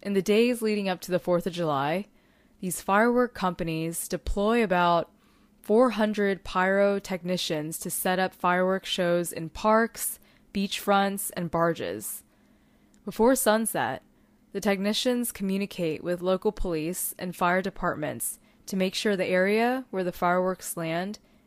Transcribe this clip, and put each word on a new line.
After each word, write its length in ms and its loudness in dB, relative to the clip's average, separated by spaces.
in 120 -4
the 80 2
days 380 2
leading 280 0
up 140 -4
to 100 -6
the 80 2
fourth 260 0
of 60 -4
July, 540 -2
these 220 -6
firework 500 2
companies 760 -4
deploy 540 0
about 460 2
four 280 6
hundred 540 0
pyrotechnicians 1400 0
to 100 -6
set 280 0
up 160 0
fireworks 540 0
shows 420 0
in 200 -8
parks, 680 0
beachfronts, 840 0
and 120 -4
barges. 760 -2
Before 320 4
sunset, 680 0
the 100 -6
technicians 720 0
communicate 720 -4
with 200 -4
local 280 0
police 680 -4
and 160 -8
fire 260 2
departments 800 -6
to 80 -4
make 180 0
sure 220 0
the 100 0
area 640 2
where 140 -4
the 80 -2
fireworks 640 0
land 420 -4